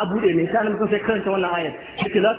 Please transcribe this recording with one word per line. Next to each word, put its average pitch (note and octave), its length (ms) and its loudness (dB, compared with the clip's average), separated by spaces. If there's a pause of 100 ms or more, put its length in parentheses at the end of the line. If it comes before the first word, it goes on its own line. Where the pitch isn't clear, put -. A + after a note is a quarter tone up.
a G#3+ 80 0
buɗe G3+ 240 2
mai, E3 180 2
sai A3 140 2
Annabi G#3+ 240 0
sai G#3 160 2
karanta G#3+ 240 0
wannan F#3 240 0
ayat. E3 200 -4 (280)
Yace, G3+ 180 0
"La G#3+ 200 4